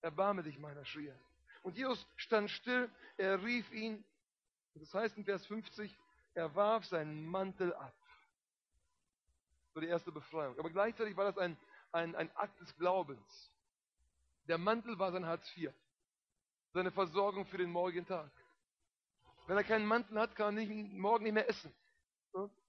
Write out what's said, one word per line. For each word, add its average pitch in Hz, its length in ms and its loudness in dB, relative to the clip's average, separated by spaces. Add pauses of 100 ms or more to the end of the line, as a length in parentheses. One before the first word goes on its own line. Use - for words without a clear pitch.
„Erbarme 185 400 2
dich 151 160 -6
meiner“, 143 260 -12
schrie 151 260 -8
er. 131 100 -18 (420)
Und 180 160 -8
Jesus 262 380 -2
stand 208 340 4
still, 247 400 2 (280)
er 190 260 4
rief 233 280 0
ihn, 220 320 -4 (720)
und 151 80 -16
das 156 100 -18
heißt 214 260 0
in 208 80 -8
Vers 196 200 0
fünfzig, 214 500 -8 (380)
er 160 220 -2
warf 208 300 4
seinen 156 420 -2
Mantel 185 480 -2
ab. - 180 -10 (1800)
So 160 40 -8
die 160 80 -4
erste 170 240 0
Befreiung. 143 460 -4
Aber 160 140 -4
gleichzeitig 214 440 0
war 196 100 2
das 196 120 2
ein, 180 180 0 (360)
ein, 170 240 0
ein 165 200 -4
Akt - 240 -4
des - 180 -18
Glaubens. 165 760 -2 (960)
Der 165 100 2
Mantel 214 400 0
war 185 140 0
sein 180 140 -4
Hartz 165 240 -4
vier, 151 240 -6 (1000)
seine 185 180 0
Versorgung 190 540 2
für 190 120 -10
den 175 140 2
morgigen 175 360 0
Tag. 156 240 -4 (1120)
Wenn 190 120 2
er 208 60 4
keinen 214 220 4
Mantel 214 340 2
hat, 226 160 0
kann 208 220 0
er 220 80 0
nicht, 208 280 -6
morgen 208 320 2
nicht 214 80 2
mehr 214 140 4
essen. - 240 -4 (600)
Ja? 202 160 -4 (200)